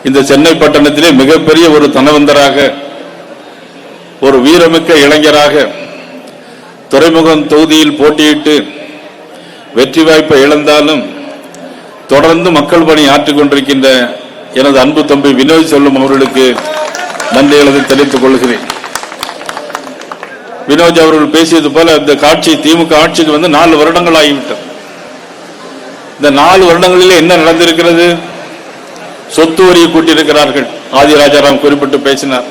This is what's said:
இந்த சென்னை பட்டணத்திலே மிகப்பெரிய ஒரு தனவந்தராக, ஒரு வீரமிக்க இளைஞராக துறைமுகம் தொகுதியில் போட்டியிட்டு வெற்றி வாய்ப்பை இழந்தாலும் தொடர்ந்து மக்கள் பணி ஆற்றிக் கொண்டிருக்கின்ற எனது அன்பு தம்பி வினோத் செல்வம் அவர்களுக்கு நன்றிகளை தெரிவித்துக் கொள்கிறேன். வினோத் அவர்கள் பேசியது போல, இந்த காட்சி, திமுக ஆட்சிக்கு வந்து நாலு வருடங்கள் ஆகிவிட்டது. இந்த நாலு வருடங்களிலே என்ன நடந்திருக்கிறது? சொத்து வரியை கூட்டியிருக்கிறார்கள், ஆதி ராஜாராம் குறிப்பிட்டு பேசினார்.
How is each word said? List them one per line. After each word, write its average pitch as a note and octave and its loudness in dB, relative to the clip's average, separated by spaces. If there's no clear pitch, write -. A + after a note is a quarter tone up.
இந்த C3+ 0
சென்னை D3 2
பட்டணத்திலே D3 2
மிகப்பெரிய D#3 4
ஒரு D3 4
தனவந்தராக, C#3+ 2
ஒரு C3+ 2
வீரமிக்க D#3+ 2
இளைஞராக D3 2
துறைமுகம் D#3+ 2
தொகுதியில் D3+ 2
போட்டியிட்டு D3+ 0
வெற்றி C#3 0
வாய்ப்பை D#3 2
இழந்தாலும் D3+ 0
தொடர்ந்து E3 2
மக்கள் D#3+ 0
பணி D#3 2
ஆற்றிக் C#3+ 0
கொண்டிருக்கின்ற C3+ 0
எனது C3+ 2
அன்பு D3 0
தம்பி C#3 0
வினோத் D#3 2
செல்வம் C#3+ 0
அவர்களுக்கு C3 0
நன்றிகளை C#3 2
தெரிவித்துக் C3+ 0
கொள்கிறேன். B2+ -2
வினோத் E3 2
அவர்கள் D#3 2
பேசியது D#3 0
போல, E3 2
இந்த C#3+ 0
காட்சி, D3+ 0
திமுக D#3+ 0
ஆட்சிக்கு E3 0
வந்து D#3+ -2
நாலு D#3 2
வருடங்கள் E3+ 0
ஆகிவிட்டது. C#3 -2
இந்த C#3+ 0
நாலு F3 2
வருடங்களிலே F3+ 2
என்ன E3 2
நடந்திருக்கிறது? E3+ 0
சொத்து E3 0
வரியை E3+ 4
கூட்டியிருக்கிறார்கள், D3+ 0
ஆதி D3 2
ராஜாராம் C#3+ 2
குறிப்பிட்டு C#3+ 0
பேசினார். C3+ -4